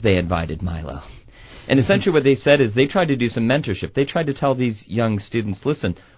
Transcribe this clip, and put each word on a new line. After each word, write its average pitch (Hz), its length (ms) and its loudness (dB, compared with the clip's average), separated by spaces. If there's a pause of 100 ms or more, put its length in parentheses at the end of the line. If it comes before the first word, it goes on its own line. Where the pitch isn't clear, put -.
they 101 140 4
invited 85 460 -2
Milo. 80 400 -8 (680)
And 135 120 4
essentially 196 320 2
what 151 120 4
they 139 100 6
said 143 260 4
is 110 140 2
they 127 120 4
tried 180 220 0
to 139 80 0
do 120 120 0
some 113 200 -2
mentorship. 123 460 -2
They 139 100 2
tried 160 220 -2
to 139 80 -2
tell 139 200 0
these 123 320 -4
young 110 320 0
students, 101 460 -4
"Listen, 131 320 -2 (220)